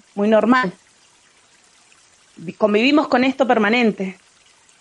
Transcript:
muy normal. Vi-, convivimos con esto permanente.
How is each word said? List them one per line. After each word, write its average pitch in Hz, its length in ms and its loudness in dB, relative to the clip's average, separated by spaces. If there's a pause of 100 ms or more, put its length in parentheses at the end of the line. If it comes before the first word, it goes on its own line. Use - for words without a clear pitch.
(140)
muy 202 140 -2
normal. 220 460 2 (1600)
Vi-, 165 160 -16
convivimos 240 560 0
con 254 160 0
esto 269 220 -2
permanente. 214 720 -2 (640)